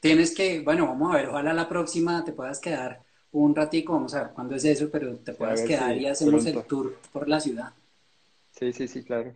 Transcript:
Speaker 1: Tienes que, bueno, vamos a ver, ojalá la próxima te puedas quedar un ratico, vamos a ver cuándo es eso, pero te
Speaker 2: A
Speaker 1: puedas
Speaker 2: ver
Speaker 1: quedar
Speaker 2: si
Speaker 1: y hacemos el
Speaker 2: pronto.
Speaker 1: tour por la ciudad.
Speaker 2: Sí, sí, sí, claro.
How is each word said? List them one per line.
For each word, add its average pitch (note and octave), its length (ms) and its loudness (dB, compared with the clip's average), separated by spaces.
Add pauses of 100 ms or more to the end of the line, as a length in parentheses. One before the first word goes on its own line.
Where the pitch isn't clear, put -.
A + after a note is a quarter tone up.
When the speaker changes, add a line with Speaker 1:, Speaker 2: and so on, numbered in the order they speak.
Speaker 1:
Tienes D#3+ 340 6
que, F#3 260 0
bueno, D#3 260 2
vamos C#3 260 0
a D#3+ 60 4
ver, C#3 100 0
ojalá C#3+ 240 -2
la E3 160 -2
próxima E3+ 560 -2
te E3 80 -8
puedas C3+ 280 -10
quedar B2+ 420 -6 (300)
un D3 220 4
ratico, D#3 400 0
vamos C3+ 200 -2
a C#3 80 -2
ver - 100 -8
cuándo B2+ 220 -8
es C3+ 100 -4
eso, D3+ 260 2
pero C3 260 -4
te - 160 -12
Speaker 2:
A - 20 -10
Speaker 1:
puedas A2+ 260 0
Speaker 2:
ver A#2 80 0
Speaker 1:
quedar B2+ 260 2
Speaker 2:
si B2+ 60 -2
Speaker 1:
y C3+ 60 -2
hacemos D3 400 4
el D#3+ 60 0
Speaker 2:
pronto. B2 160 -4
Speaker 1:
tour C3+ 280 -4 (160)
por C#3+ 160 -6
la D3+ 120 2
ciudad. A#2+ 320 -6 (800)
Speaker 2:
Sí, B2 200 -2
sí, B2+ 160 -6
sí, B2+ 140 -10
claro. A#2+ 340 -4